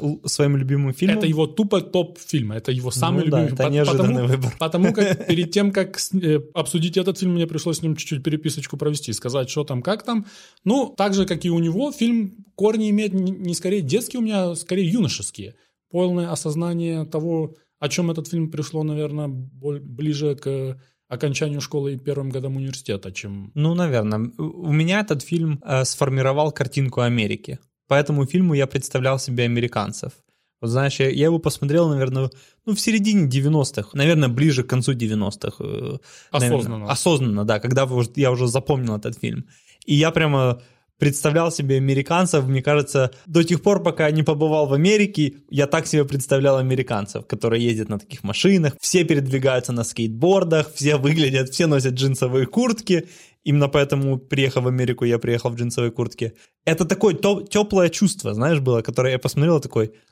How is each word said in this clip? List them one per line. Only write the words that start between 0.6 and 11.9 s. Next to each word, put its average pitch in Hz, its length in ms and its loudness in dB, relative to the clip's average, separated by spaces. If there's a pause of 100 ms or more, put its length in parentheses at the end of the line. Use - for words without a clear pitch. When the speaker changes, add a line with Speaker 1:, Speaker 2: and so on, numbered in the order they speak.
Speaker 1:
фильмом? 196 260 2
Speaker 2:
Это 170 80 0
его 156 180 2
тупо 196 360 0
топ-фильм, 165 720 -2
это 113 180 -6
его 127 180 -4
самый 165 360 0
Speaker 1:
Ну 156 60 2
да, 139 100 4
Speaker 2:
любимый. 143 120 0
Speaker 1:
это 131 100 0
Speaker 2:
По-, 147 60 2
Speaker 1:
неожиданный 143 440 4 (100)
Speaker 2:
потому, 120 40 2
Speaker 1:
выбор. 127 320 0
Speaker 2:
потому 175 340 2
как 202 340 0
Speaker 1:
<laughs> - 0 -
Speaker 2:
перед 170 240 0
тем, 202 200 2
как 190 280 -2
с-, - 160 -6
э, 160 240 2 (160)
обсудить 165 420 -2
этот 185 220 0
фильм, 185 140 0
мне 170 120 0
пришлось 160 340 -4
с - 40 -14
ним 160 120 -2
чуть-чуть 147 280 -6
переписочку 151 540 -4
провести, 147 360 -4
сказать, 127 360 -4
что 151 140 -4
там, 131 200 -6
как 214 200 -4
там. 226 220 -4 (400)
Ну, 254 320 0
так 202 160 2
же, 190 140 2
как 180 180 -4
и 175 60 0
у 170 80 2
него, 180 320 0